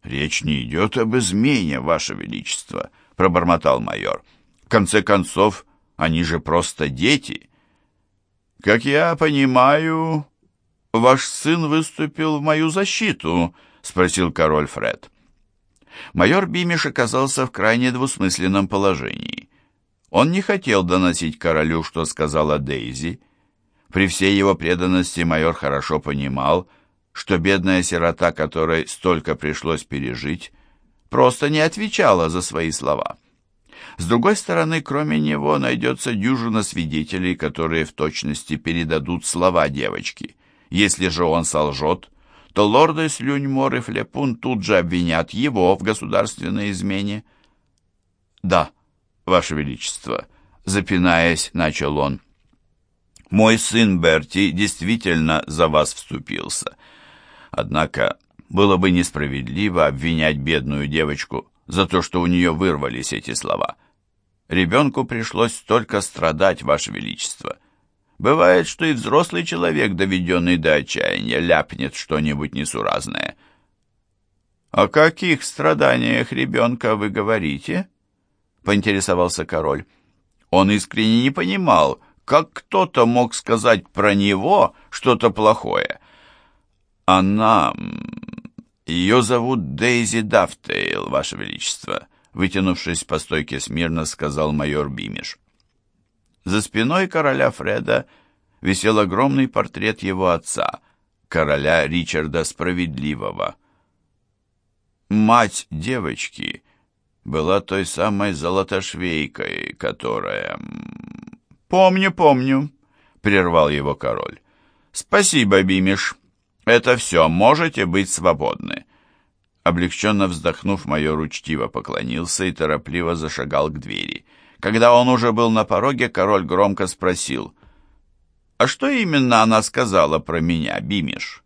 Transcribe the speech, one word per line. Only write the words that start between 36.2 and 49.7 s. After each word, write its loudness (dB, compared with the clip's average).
свидетелей, -4
которые -2
в -20
точности -6
передадут -4
слова 0
девочки. -8
Если 2
же -2
он 0
солжёт, -2
то 2
лорды 4
Слюньмор -2
и -2
Флепун -4
тут -4
же 2
обвинят 0
его 2
в -10
государственной -2
измене. -6
«Да, 2
Ваше 2
Величество», -6